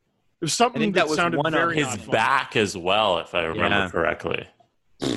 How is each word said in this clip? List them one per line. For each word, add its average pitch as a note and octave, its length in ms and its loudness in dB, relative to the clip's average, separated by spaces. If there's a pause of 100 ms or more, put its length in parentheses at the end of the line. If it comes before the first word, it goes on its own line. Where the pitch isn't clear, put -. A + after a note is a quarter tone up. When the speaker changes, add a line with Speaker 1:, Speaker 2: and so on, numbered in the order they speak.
(420)
Speaker 1:
It E3+ 40 -6
was D3 80 -2
something A#3+ 280 0
Speaker 2:
I A3 40 2
think G3 100 -2
Speaker 1:
that F3+ 60 2
Speaker 2:
that D#3 80 2
was D#3 80 0
Speaker 1:
sounded E3+ 200 0
Speaker 2:
one D#3 160 0
of D#3 60 2
Speaker 1:
very E3+ 160 0
Speaker 3:
His D3 100 0
Speaker 1:
not A#2+ 140 -6
fun. B2 120 -8
Speaker 3:
back B2+ 440 2
as G#2 200 2
well, F#2+ 440 2
if D#2+ 160 -8
I F2 80 2
remember E2+ 340 0
Speaker 2:
Yeah. F#2+ 120 0
Speaker 3:
correctly. E2 580 -2 (680)